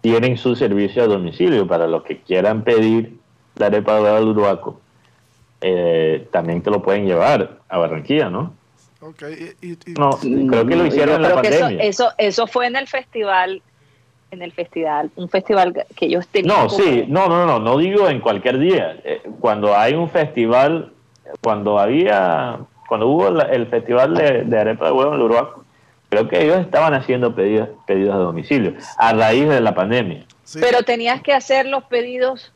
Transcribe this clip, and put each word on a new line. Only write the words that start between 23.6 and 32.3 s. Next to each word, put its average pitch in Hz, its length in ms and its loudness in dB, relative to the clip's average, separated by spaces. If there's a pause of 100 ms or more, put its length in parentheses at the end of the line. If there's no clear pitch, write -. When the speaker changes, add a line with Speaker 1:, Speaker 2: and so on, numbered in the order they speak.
Speaker 1:
festival 123 460 0
de, 143 300 2
de 113 160 0
arepa 110 260 -2
de 82 60 2
huevo 135 220 2
en 139 60 -2
el - 20 2
Urbaco, 117 420 0 (460)
creo 110 180 0
que 175 160 0
ellos 165 140 2
estaban 160 360 0
haciendo 123 400 -2
pedidos, 107 340 0 (180)
pedidos 98 280 0
a 101 40 0
domicilio 90 560 -2 (240)
a 113 160 4
raíz 113 340 2
de 139 120 2
la 107 140 0
pandemia. 95 520 -4 (180)
Speaker 2:
Sí. - 160 -18
Speaker 3:
Pero 240 220 2
tenías 240 400 -2
que 285 100 0
hacer 262 340 0
los 269 180 -6
pedidos 247 720 -4